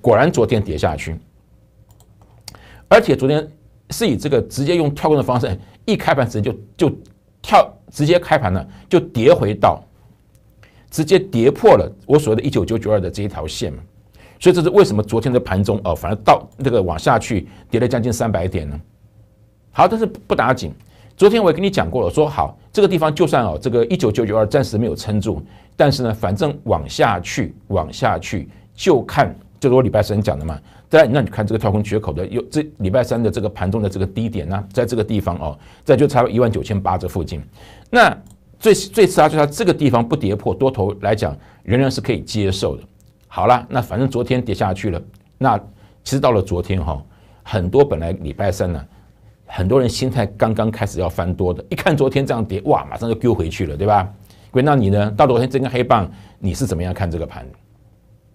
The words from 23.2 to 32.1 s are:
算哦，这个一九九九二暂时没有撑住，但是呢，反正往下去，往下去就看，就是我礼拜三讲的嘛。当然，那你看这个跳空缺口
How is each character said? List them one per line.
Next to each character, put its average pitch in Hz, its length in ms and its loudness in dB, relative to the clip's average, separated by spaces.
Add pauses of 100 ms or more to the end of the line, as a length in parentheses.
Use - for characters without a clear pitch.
算 143 200 2
哦， 80 180 -2
这 127 80 -2
个 117 160 2
一 180 100 -2
九 110 140 2
九 113 160 0
九 101 100 0
二 110 80 4
暂 131 200 0
时 - 120 -6
没 117 80 0
有 78 120 -4
撑 104 240 -4
住， 92 200 -4 (360)
但 147 140 2
是 127 120 -2
呢， 113 100 -2
反 101 220 -4
正 147 180 -2 (120)
往 80 240 -2
下 110 320 0
去， - 340 -6 (140)
往 87 240 -2
下 104 260 -2
去 85 300 -8 (260)
就 - 280 2
看， - 300 0 (280)
就 143 80 2
是 127 80 4
我 131 40 6
礼 117 80 2
拜 104 140 2
三 104 180 -2
讲 92 160 0
的 73 80 -8
嘛。 80 160 -8 (280)
当 160 120 6
然， 139 120 6
那 143 80 2
你 101 100 -2
看 107 160 -4
这 110 80 -2
个 107 40 0
跳 104 120 0
空 104 140 0
缺 104 160 -2
口 80 120 -6